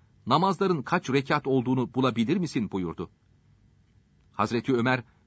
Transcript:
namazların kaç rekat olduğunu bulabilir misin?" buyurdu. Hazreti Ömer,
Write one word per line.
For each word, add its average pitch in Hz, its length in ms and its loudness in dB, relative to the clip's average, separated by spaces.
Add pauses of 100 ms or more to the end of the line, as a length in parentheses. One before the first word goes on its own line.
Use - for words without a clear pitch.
(280)
namazların 175 540 2
kaç - 280 -2
rekat 139 380 0
olduğunu 127 460 0
bulabilir 123 440 0
misin?" 135 340 -2
buyurdu. 85 380 -6 (1200)
Hazreti 113 420 -2
Ömer, 123 300 2 (240)